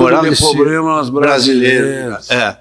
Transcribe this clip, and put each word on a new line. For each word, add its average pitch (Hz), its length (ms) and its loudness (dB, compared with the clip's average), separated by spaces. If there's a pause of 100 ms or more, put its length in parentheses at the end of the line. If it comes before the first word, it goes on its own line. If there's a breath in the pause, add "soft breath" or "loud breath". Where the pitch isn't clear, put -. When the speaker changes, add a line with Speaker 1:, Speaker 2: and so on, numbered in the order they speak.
Speaker 1:
Moral 135 180 2
Speaker 2:
de 160 80 0
Speaker 1:
e 143 60 0
Ci-, - 60 -2
Speaker 2:
Problemas 151 680 0
Speaker 1:
Brasileiro. 131 760 0
Speaker 2:
Brasileiros. 131 440 -8
Speaker 1:
É, 117 300 -2